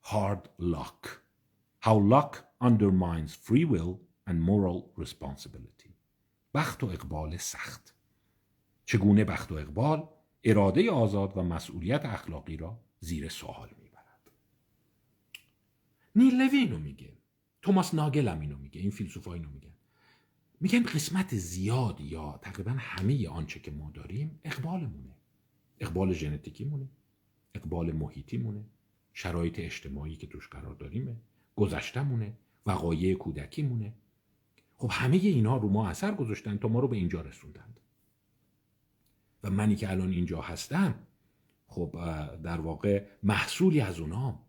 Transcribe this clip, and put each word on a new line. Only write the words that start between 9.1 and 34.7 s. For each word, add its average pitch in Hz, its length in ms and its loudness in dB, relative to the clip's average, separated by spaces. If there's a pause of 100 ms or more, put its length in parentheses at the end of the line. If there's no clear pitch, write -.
بخت - 280 -4
و 82 40 -6
اقبال 104 520 -2 (360)
اراده 110 480 6
آزاد 101 460 2
و 92 60 0
مسئولیت 87 600 -2
اخلاقی 82 520 -8
را 87 220 -10 (200)
زیر 78 300 -6
سوال - 400 -14 (140)
می‌برد. - 480 -20 (1800)
نیل 254 260 8
لوی 269 160 4
اینو 147 220 2
میگه. 71 340 -12 (500)
توماس 190 300 4
ناگل 147 340 2
هم 80 120 -2
اینو 73 180 -6
میگه. 69 240 -12
این 101 100 0
فیلسوفا 92 420 -8
اینو 82 160 -10
میگن. 69 240 -18 (840)
می‌گن 233 240 4
قسمت 170 520 -2
زیاد 92 640 -2
یا 73 400 -10
تقریباً 98 360 -6
همه 110 520 -2
آنچه 76 300 -8
که - 120 -12
ما 76 220 -10
داریم 120 500 -8
اقبالمونه. 139 720 -8 (640)
اقبال 92 340 0
ژنتیکیمونه، 82 760 -6 (680)
اقبال 82 360 -4
محیطیمونه، 107 720 -6 (480)
شرایط 85 460 -4
اجتماعی 73 560 -10
که 78 120 -14
توش - 200 -18
قرار 71 280 -14
داریمه، 123 400 -8 (400)
گذشته‌مونه، 113 760 -2 (320)
وقایع 90 480 0
کودکیمونه. 107 800 -4 (840)